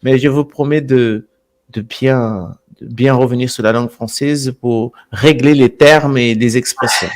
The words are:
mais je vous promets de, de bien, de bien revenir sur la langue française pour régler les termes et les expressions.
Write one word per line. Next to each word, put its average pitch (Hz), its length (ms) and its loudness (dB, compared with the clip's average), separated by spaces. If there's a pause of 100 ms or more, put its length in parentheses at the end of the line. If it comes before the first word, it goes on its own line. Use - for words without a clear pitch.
mais 131 160 2
je 135 100 2
vous 143 160 0
promets 147 360 -2
de, 120 480 0 (420)
de 113 100 -10
bien, 110 720 -4 (260)
de - 60 -18
bien 123 280 0
revenir 123 360 0
sur - 120 -10
la 107 100 2
langue 117 180 -2
française 135 720 -6
pour 120 320 -4 (200)
régler 135 420 2
les 131 160 4
termes 147 480 4
et 120 160 0
les 113 220 0
expressions. - 600 -4